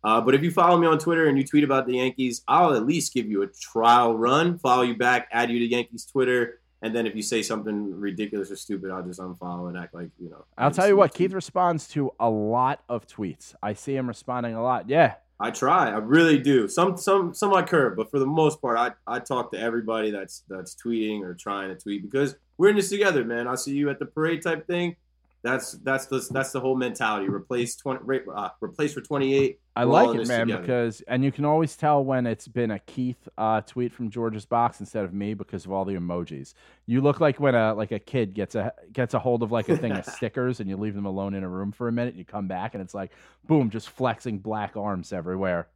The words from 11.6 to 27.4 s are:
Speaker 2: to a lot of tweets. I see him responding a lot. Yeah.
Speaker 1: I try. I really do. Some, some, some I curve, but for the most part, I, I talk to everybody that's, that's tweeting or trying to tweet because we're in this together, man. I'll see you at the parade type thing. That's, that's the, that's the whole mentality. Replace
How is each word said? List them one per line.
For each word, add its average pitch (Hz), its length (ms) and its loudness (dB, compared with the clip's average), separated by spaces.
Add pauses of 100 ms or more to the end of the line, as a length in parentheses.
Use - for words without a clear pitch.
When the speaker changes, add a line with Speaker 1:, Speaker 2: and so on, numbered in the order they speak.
Speaker 2:
to 143 300 -2
a 117 100 2
lot 117 580 0
of 120 200 -6
tweets. - 560 -10
I 104 100 -4
see 135 220 -6
him 131 120 -4
responding 120 460 -6
a 113 80 -6
lot. 117 260 0
Yeah. 139 280 6 (260)
Speaker 1:
I 110 100 -2
try. 139 380 2
I 104 100 -2
really 147 380 6
do. 131 300 4
Some, 180 300 2
some, 190 360 2
some 196 200 2
I 180 100 4
curve, 135 320 2
but 110 160 -4
for 143 80 0
the 131 60 2
most 151 360 2
part, 120 160 0
I, 120 140 0 (160)
I 120 120 -4
talk 120 340 -4
to 95 60 -6
everybody 113 520 -2
that's, 98 380 -12
that's 92 260 -12
tweeting 107 460 -4
or 90 120 -8
trying 98 360 -6
to 92 120 -10
tweet 101 200 -6
because 131 340 -4 (220)
we're 185 120 6
in 208 60 4
this 196 140 0
together, 196 340 2
man. 117 240 -4
I'll 127 80 -2
see 139 180 -6
you 143 160 0
at 139 100 -6
the 147 60 -6
parade 160 360 -2
type 165 260 -4
thing. 175 300 -2 (440)
That's, 123 300 -4 (120)
that's 135 240 -2
the, 135 120 -2 (120)
that's 135 200 -2
the 139 80 -4
whole 131 160 0
mentality. 110 540 -2
Replace 117 480 -4